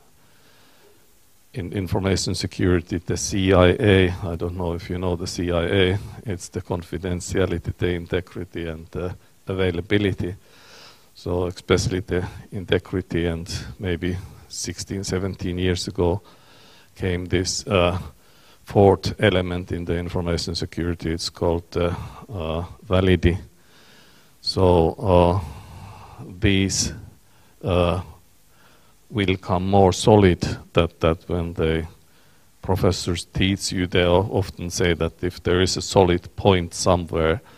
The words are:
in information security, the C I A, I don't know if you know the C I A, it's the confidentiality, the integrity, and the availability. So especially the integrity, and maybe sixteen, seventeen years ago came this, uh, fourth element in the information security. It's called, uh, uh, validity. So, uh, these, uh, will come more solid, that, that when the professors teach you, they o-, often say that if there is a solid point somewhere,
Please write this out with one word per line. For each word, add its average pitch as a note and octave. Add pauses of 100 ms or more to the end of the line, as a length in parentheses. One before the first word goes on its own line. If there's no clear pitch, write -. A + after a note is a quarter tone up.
(1500)
in F2
information F#2+
security, F2+
the E2+
C F#2+
I F2+
A, F#2+ (100)
I E2+
don't F2
know F2
if E2+
you F2+
know F2+
the F2+
C F2
I E2+
A, F#2+ (280)
it's F#2
the -
confidentiality, F2+
the F2+
integrity, F2
and D#2+
the F2 (340)
availability. F#2 (800)
So F2+
especially F2+
the F#2 (280)
integrity, F2+
and E2 (260)
maybe F2+ (320)
sixteen, -
seventeen F#2
years F2+
ago F2 (760)
came F2+
this, F2
uh, F2+ (640)
fourth G2
element F2+
in F2
the F2
information E2+
security. E2
It's E2
called, E2+
uh, F2 (400)
uh, E2 (200)
validity. F#2 (1040)
So, F2
uh, - (160)
these, G2 (680)
uh, F2 (1080)
will F#2+
come F#2
more G2
solid, G2 (320)
that, -
that D#2+
when E2+
the E2 (760)
professors F#2
teach -
you, F2+
they F2
o-, F2+
often F2
say F2
that E2
if -
there F2
is F#2
a -
solid F2
point F2+
somewhere, E2+ (160)